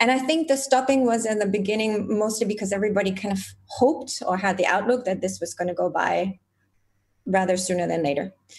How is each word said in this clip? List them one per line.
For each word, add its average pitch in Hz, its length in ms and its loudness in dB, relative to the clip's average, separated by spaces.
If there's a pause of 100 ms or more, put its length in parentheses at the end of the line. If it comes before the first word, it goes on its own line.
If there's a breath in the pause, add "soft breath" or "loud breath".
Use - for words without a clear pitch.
and 233 100 4
I 262 80 2
think 311 300 0
the 269 80 4
stopping 262 560 4
was 220 120 0
in 220 140 0
the 202 200 2
beginning 214 340 0 (320)
mostly 220 220 -2
because 202 260 -2
everybody 196 400 0
kind 202 200 -4
of 196 100 -4 (380)
hoped - 460 0
or 185 100 0
had 190 200 0
the 185 100 2
outlook 214 380 0
that 190 160 -2
this 190 200 -4
was 170 140 -8
gonna 180 200 -4
go 175 140 -2
by 175 500 0 (880)
rather 185 300 2
sooner 180 300 -2
than 165 160 0
later. 147 320 -2 (240 loud breath)